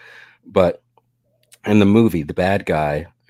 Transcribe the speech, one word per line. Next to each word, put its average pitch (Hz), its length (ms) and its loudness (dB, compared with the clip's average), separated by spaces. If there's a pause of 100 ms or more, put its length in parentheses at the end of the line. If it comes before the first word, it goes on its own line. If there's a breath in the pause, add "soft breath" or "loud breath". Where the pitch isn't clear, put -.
(440 loud breath)
But 92 380 -2 (840)
in 104 140 4
the 98 60 4
movie, 101 360 2
the 78 120 -12
bad 92 320 -2
guy, 76 400 -4 (240)